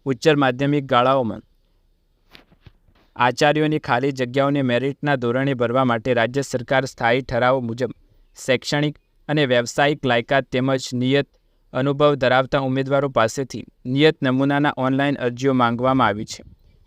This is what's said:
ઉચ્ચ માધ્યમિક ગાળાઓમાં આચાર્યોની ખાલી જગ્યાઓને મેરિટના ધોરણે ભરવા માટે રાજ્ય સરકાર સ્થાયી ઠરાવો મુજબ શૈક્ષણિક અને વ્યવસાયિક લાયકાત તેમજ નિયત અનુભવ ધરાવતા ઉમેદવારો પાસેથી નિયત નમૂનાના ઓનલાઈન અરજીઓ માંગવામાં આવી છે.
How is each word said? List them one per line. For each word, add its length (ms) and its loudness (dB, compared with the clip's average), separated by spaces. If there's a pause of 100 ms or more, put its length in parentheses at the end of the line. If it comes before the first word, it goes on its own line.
ઉચ્ચ 240 0
માધ્યમિક 560 2
ગાળાઓમાં 580 0 (1700)
આચાર્યોની 640 2
ખાલી 340 -2
જગ્યાઓને 500 0
મેરિટના 540 -2
ધોરણે 380 -2
ભરવા 300 0
માટે 300 0
રાજ્ય 280 0
સરકાર 420 -2
સ્થાયી 360 0
ઠરાવો 400 0
મુજબ 300 -6 (460)
શૈક્ષણિક 640 -2 (300)
અને 180 0
વ્યવસાયિક 600 0
લાયકાત 380 2
તેમજ 500 -2
નિયત 340 0 (440)
અનુભવ 420 2
ધરાવતા 440 2
ઉમેદવારો 500 0
પાસેથી 560 -2 (220)
નિયત 360 2
નમૂનાના 540 0
ઓનલાઈન 380 0
અરજીઓ 380 -2
માંગવામાં 560 2
આવી 160 -4
છે. 200 -16 (420)